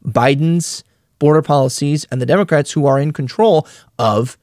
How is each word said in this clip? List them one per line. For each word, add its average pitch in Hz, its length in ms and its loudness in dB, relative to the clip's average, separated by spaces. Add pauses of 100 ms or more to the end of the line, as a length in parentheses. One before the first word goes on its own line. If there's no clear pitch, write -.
Biden's 143 800 0 (380)
border 151 200 4
policies 143 720 -2
and 127 100 -4
the 123 60 -2
Democrats 160 460 0
who 147 140 0
are 135 120 2
in 147 140 -2
control 160 540 0 (340)
of 113 420 0